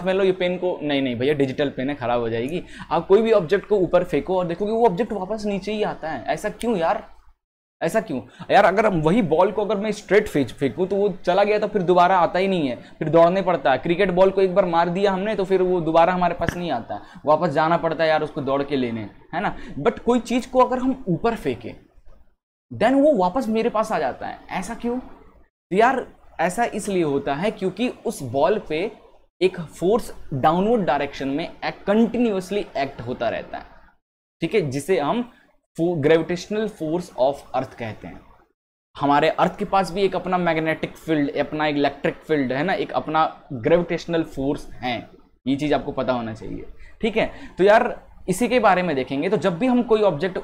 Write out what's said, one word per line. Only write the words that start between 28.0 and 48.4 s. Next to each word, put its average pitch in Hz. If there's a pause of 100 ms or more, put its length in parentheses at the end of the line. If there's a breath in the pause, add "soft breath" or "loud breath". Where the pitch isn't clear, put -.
बॉल 143
पे 160 (500)
एक 180
फोर्स 190 (200)
डाउनवर्ड 180
डायरेक्शन 143
में 147
एक -
कंटिन्यूअसली 208 (120)
एक्ट 135
होता 113
रहता -
है, - (760)
ठीक 165
है, 165
जिसे 143
हम 180 (500 soft breath)
fo-, 170
gravitational 165
force 175 (140)
of 135 (220)
earth 131
कहते 107
हैं। - (800)
हमारे 147
अर्थ 175
के 208
पास 190
भी 196
एक 190
अपना 180
मैग्नेटिक 160
फील्ड, 147
अपना 151
इलेक्ट्रिक 143
फील्ड 139
है 139
ना, 185
एक 147
अपना 156
ग्रेविटेशनल 165
फोर्स 143
है, 120 (380)
ये 139
चीज़ 147
आपको 139
पता 127
होना 113
चाहिए, 110 (360 soft breath)
ठीक 202
है। 165 (260 loud breath)
तो 175
यार, 220 (280)
इसी 214